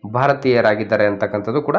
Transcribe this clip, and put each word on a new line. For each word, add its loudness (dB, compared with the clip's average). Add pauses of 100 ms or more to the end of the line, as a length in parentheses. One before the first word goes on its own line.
(140)
ಭಾರತೀಯರಾಗಿದ್ದಾರೆ 2
ಅಂತಕ್ಕಂಥದ್ದು -2
ಕೂಡ -2